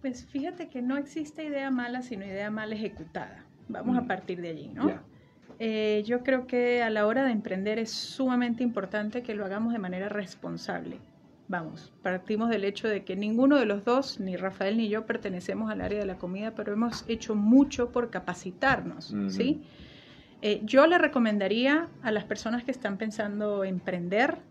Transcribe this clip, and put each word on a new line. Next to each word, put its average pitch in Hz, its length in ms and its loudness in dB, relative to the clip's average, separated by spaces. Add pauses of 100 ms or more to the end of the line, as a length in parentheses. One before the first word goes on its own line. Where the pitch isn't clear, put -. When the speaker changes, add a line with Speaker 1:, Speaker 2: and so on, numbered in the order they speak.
Speaker 1:
Pues 254 240 -6
fíjate 330 440 -6
que 247 120 -8
no 254 160 0
existe 294 480 -6
idea 277 240 -4
mala, 247 320 -2
sino 214 240 -8
idea 202 240 -4
mal 214 240 -4
ejecutada. 190 720 -8 (220)
Vamos 247 300 0
a 233 40 4
Speaker 2:
Mm. - 60 -6
Speaker 1:
partir 185 340 -4
de 170 80 -6
allí, 151 200 -10
¿no? 143 200 0
Speaker 2:
Ya. - 140 -4 (560)
Speaker 1:
Eh, 214 480 2
yo 247 160 0
creo 254 240 2
que 240 340 2
a 226 80 2
la 214 160 2
hora 233 180 4
de 262 80 4
emprender 208 460 -2
es 226 140 -4
sumamente 247 720 0
importante 214 580 -2
que 233 140 -6
lo 208 100 -4
hagamos 214 280 0
de 226 60 -2
manera 185 300 -4
responsable. 175 880 -6 (520)
Vamos, 165 520 -8
partimos 208 480 0
del 208 140 2
hecho 202 240 -2
de 202 160 0
que 185 120 -6
ninguno 226 420 6
de 240 80 6
los 202 200 0
dos, 254 340 2
ni 190 180 -4
Rafael 190 400 0
ni 226 120 2
yo, 220 160 -2
pertenecemos 208 640 -4
al 202 120 -4
área 202 180 -2
de 202 60 -2
la 185 120 -4
comida, 196 380 -6
pero 208 180 -4
hemos 226 340 -2
hecho 226 280 -2
mucho 240 560 6
por 240 180 0
capacitarnos, 180 1000 -2
Speaker 2:
Ujú. 202 180 -2
Speaker 1:
¿sí? 233 320 0 (840)
Eh, 208 200 2
yo 269 220 8
le 349 100 8
recomendaría 247 880 4 (140)
a 240 100 -2
las 208 140 0
personas 233 400 -4
que 269 60 -4
están 202 260 -4
pensando 208 680 -2
emprender 190 760 0 (120)